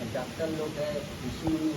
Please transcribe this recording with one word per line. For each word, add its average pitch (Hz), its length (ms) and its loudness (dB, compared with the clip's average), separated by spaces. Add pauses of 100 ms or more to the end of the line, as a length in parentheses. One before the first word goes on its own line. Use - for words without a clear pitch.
(140)
डॉक्टर - 440 0
लोग 151 220 -2
हैं, 147 160 2 (300)
ऋषि 139 280 -2
मुनि 156 240 4